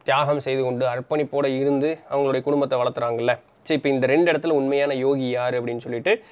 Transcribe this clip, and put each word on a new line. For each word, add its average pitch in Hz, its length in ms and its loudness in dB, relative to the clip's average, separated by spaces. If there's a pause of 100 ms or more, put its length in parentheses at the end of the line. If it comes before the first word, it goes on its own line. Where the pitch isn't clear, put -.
தியாகம் 143 360 2
செய்து 135 240 -2
கொண்டு, 127 220 -2
அர்ப்பணிப்போட 135 720 -2
இருந்து 143 400 0 (140)
அவங்களுடைய 135 300 0
குடும்பத்தை 139 380 0
வளர்த்துறாங்கல்ல. 120 600 -2 (220)
சரி, - 160 -2
இப்ப 143 120 0
இந்த 131 180 2
ரெண்டு 165 240 4
இடத்துல 156 180 0
உண்மையான 143 440 2
யோகி 131 360 0
யாரு 123 340 -2
அப்படின்னு 120 160 -6
சொல்லிட்டு, 123 420 -2 (100)